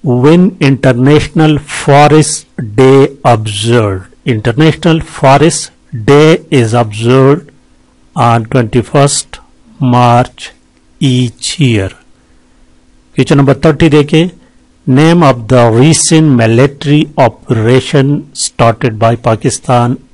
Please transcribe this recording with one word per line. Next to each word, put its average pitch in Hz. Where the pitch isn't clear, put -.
when 147
International 143
Forest 147
Day 135
observed? 107
International 147
Forest 143
Day 151
is 113
observed 127
on 117
twenty-first 131
March 120
each 127
year। 110
क्वेश्चन 139
नंबर 139
थर्टी 156
देखिए, 151
name 160
of 120
the 120
recent 156
military 143
operation 131
started 113
by 113
Pakistan 123